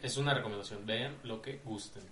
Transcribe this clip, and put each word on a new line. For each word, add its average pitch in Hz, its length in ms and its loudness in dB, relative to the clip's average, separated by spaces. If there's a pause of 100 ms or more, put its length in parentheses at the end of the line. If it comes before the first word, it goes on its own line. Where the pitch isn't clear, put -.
es 131 160 0
una 139 160 8
recomendación. 104 500 0
Vean 123 380 2
lo 113 180 -4
que 135 240 -6
gusten. 101 480 -6